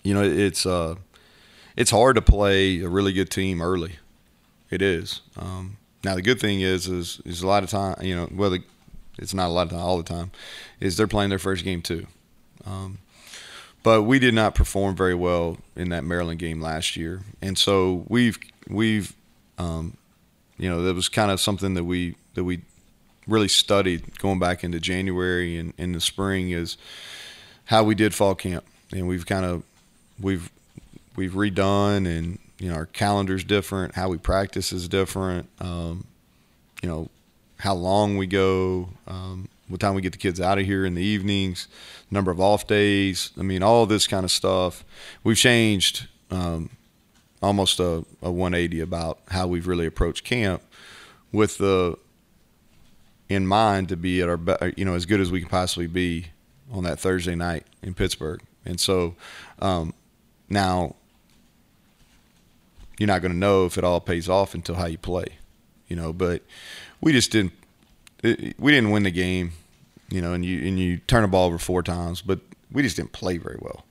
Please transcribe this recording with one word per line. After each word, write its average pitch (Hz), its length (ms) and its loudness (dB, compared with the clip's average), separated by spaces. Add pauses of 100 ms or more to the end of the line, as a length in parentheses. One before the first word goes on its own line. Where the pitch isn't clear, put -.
you 98 100 2
know, 101 80 4
it's, 95 420 2
uh, 85 300 0 (800)
it's 113 140 2
hard 117 260 6
to 107 60 4
play 98 580 6
a 90 80 -4
really 98 240 2
good 92 180 0
team 95 300 -2
early. 85 360 -2 (720)
It 92 100 -4
is. 95 400 0 (160)
Um, 92 400 -12 (260)
now, 98 120 -2
the 92 80 -2
good 117 180 2
thing 101 220 0
is, 92 260 0
is, 87 380 -6
is 87 160 -8
a 92 40 -2
lot 98 160 4
of 90 60 -6
time, 98 320 -2
you 92 160 -4
know, 85 160 -4
well, 98 180 0
the, 90 120 -2 (560)
it's - 160 -8
not 92 140 0
a 85 40 -2
lot 87 140 2
of 85 40 -8
time, 87 100 -8
all 90 180 0
the 82 40 -4
time, 85 280 -8 (500)
is 90 160 -2
they're 107 100 2
playing 101 220 0
their 98 100 0
first 92 240 -2
game 87 200 -4
too. 82 240 -6 (580)
Um, 95 340 -12 (840)
but 110 220 6
we 131 140 4
did 127 140 6
not 110 220 4
perform 98 420 2
very 90 200 2
well 85 420 0 (180)
in 90 140 -4
that 85 140 -4
Maryland 85 340 -2
game 82 240 -6
last 80 340 -6
year. 85 240 -8 (220)
And 95 160 -4
so 92 500 2
we've, 117 300 2 (280)
we've, 107 480 0 (440)
um, 82 400 -6 (580)
you 92 140 -4
know, 85 140 -2
that 92 100 0
was 90 160 -2
kind 104 200 2
of 95 80 0
something 95 360 -2
that 85 100 -2
we, 87 300 -2 (180)
that 90 120 -4
we 90 180 -4 (640)
really 104 220 4
studied 92 680 2
going 98 200 0
back 90 240 0
into 85 160 -4
January 90 800 -2
and 82 220 -8
in 90 140 -4
the 82 80 -4
spring 95 500 -2
is 85 260 -4 (880)
how 110 180 6
we 107 120 4
did 104 200 4
fall 98 200 4
camp. 90 280 -6 (300)
And 92 160 -4
we've 90 160 -2
kind 95 220 -2
of, 87 160 -4 (580)
we've, 92 300 -2 (680)
we've 95 160 -4
redone 98 720 2
and, 82 320 -4 (200)
you 92 100 -6
know, 85 60 -4
our 78 100 -6
calendar's 98 580 0
different, 95 520 -2
how 92 160 -2
we 82 80 -4
practice 95 540 -2
is 90 160 -8
different, 95 600 -2 (100)
um, 87 480 -8 (760)
you 92 80 -4
know, 80 180 -6 (520)
how 98 120 0
long 98 460 2
we 95 80 -2
go, 92 640 0 (180)
um, 92 400 -10 (200)
what 90 120 -8
time 98 140 2
we 98 80 0
get 92 100 -2
the - 60 -16
kids 90 200 -2
out 95 200 2
of 95 80 0
here 95 180 0
in 90 100 -2
the 87 80 -2
evenings, 98 640 -2 (440)
number 95 200 0
of 85 80 -4
off 101 280 4
days. 101 720 2
I - 40 -4
mean, 95 200 0
all 113 240 6
this 101 200 2
kind 95 180 0
of 87 60 -2
stuff. 92 540 0 (380)
We've 107 160 4
changed, 113 720 4 (220)
um, 85 380 -4 (720)
almost 98 380 2
a, 85 240 0 (160)
a 90 100 -4
one 90 220 0
eighty 85 280 0
about 85 380 -6 (120)
how 92 160 -2
we've 87 200 -2
really 87 200 0
approached 85 380 -2
camp 104 380 0 (720)
with 104 240 2
the, 92 400 2 (1300)
in 95 200 0
mind 98 420 2
to 92 80 -4
be 90 240 0
at 87 80 2
our 87 80 0
be-, 85 400 -2
you 95 80 -2
know, 92 100 0
as 87 120 -2
good 101 120 4
as 90 140 2
we 92 80 -2
can 82 80 -10
possibly 90 380 -2
be 85 400 -2 (440)
on 95 140 -4
that 80 160 -4
Thursday 90 340 0
night 85 300 -4 (180)
in 92 120 -8
Pittsburgh. 87 480 -4 (240)
And 87 120 -6
so, 90 360 0 (460)
um, 85 340 -2 (560)
now 92 440 0 (2000)
you're 107 80 2
not 92 160 2
gonna 90 120 0
know 95 320 4
if - 120 -4
it 90 60 0
all 87 160 2
pays 87 280 -4
off 95 260 2
until 87 220 -8
how 87 100 -2
you 85 120 -6
play, 90 260 -4 (640)
you 87 80 -6
know, 82 160 -6
but 90 300 -2 (580)
we 160 120 4
just 123 200 4
didn't, 98 200 2 (680)
it, - 360 0
we 143 140 4
didn't 117 180 4
win 104 120 4
the 98 80 2
game, 90 420 -2 (580)
you 92 120 -2
know, 85 100 -2
and 90 120 -2
you, 90 220 -4
and 92 120 0
you 90 200 0
turn 117 240 2
the 104 60 2
ball 92 180 4
over 85 120 0
four 90 240 -2
times, 85 400 -6
but 95 180 -2 (300)
we 131 120 0
just 120 140 0
didn't - 160 -8
play 90 240 -4
very - 240 -10
well. - 300 -14